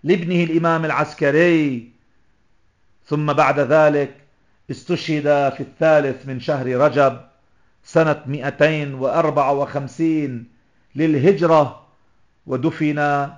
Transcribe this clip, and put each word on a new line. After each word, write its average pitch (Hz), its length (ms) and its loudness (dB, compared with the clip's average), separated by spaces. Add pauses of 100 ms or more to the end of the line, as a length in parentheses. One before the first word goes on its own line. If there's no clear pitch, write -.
لابنه 170 400 0
الإمام 165 400 0
العسكري، 151 1040 0 (1160)
ثم 151 260 -2
بعد 143 280 2
ذلك 143 540 2 (560)
استشهد 156 540 -6
في 143 360 0
الثالث 143 640 0
من 131 140 -10
شهر 131 360 -4
رجب 135 440 2 (640)
سنة 156 420 0
مائتين 143 680 -2
وأربعة 139 580 0
وخمسين 139 920 -4 (500)
للهجرة، 156 840 2 (640)
ودفن 143 920 -2